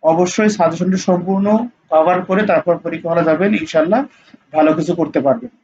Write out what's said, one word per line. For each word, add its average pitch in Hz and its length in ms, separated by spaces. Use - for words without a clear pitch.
অবশ্যই 180 540
সাজেশনটি 180 500
সম্পূর্ণ 190 400
কভার 165 360
করে 190 160
তারপর 165 320
পরীক্ষা 165 280
হলে 165 180
যাবেন, 170 200
ইনশাল্লাহ 165 400
ভালো 156 240
কিছু 165 220
করতে 151 260
পারবেন। 123 260